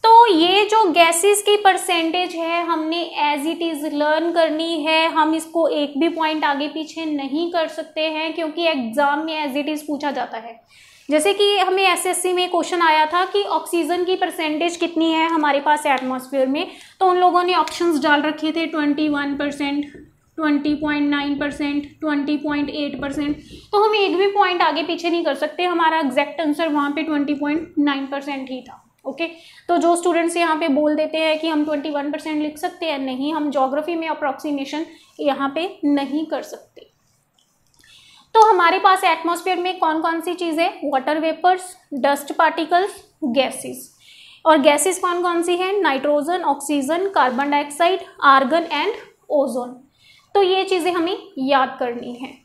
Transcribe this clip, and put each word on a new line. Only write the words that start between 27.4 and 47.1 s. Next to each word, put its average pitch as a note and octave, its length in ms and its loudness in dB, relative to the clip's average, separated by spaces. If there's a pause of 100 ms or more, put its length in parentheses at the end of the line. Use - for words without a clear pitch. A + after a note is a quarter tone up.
नाइन C#4 280 0
परसेंट C#4 440 -8
ही B3+ 120 -8
था। - 200 -20 (220)
ओके, D4 220 -6 (420)
तो F4 100 2
जो E4+ 180 4
students E4+ 400 0
यहाँ E4 200 0
पे E4 140 -2
बोल D4+ 260 2
देते D#4 220 -2
हैं D#4+ 200 0
कि D#4+ 100 -2
हम D4+ 160 2
ट्वेंटी D4+ 260 -4
वन C#4+ 220 -4
परसेंट D4+ 300 -4
लिख D4+ 160 -6
सकते F4 280 -6
हैं, D4 140 -4
नहीं, C4 340 -4
हम D4+ 160 -2
geography D4 460 -2
में D#4+ 120 -6
approximation D4 800 -4 (340)
यहाँ C#4 340 -2
पे E4 140 -4 (160)
नहीं C#4+ 420 0
कर - 160 -6
सकते। - 480 -20 (1400)
तो A4 80 8
हमारे F#4 360 6
पास F#4+ 260 4
atmosphere E4+ 540 0
में F4+ 200 -4
कौन D#4+ 240 0
कौन E4 180 -2
सी F4 140 -6
चीज़ E4 260 -4
है? F4 80 2 (160)
Water C#4+ 360 -2
vapors, F4 440 2 (300)
dust C#4+ 380 0
particles, E4+ 600 2 (320)
gases। E3+ 640 -4 (540)
और D#4 140 6
gases D4 400 4
कौन F4+ 240 -2
कौन F4 200 0
सी F4 140 0
हैं? F#4 240 -2
Nitrogen, D4 640 0
oxygen, D4 640 -2
carbon C#4 420 0